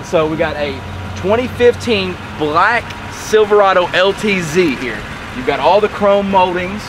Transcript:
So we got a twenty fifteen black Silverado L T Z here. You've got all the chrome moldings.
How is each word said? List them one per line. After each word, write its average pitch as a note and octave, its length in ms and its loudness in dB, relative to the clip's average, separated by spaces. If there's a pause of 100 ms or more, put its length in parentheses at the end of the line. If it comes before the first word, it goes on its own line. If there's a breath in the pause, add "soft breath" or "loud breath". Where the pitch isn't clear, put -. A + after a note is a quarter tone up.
So D#3+ 240 0
we D#3 80 -2
got D#3 200 -2
a D3 180 -4 (460)
twenty A3+ 280 0
fifteen A3 640 0 (260)
black F3+ 760 0
Silverado G3+ 760 4
L F#3+ 240 2
T G3 280 -2
Z D#3 360 0
here. A2+ 220 -8 (360)
You've B2+ 100 -8
got C3 140 0
all E3+ 200 4
the G#3 100 0
chrome G3+ 420 2
moldings. F#3 580 0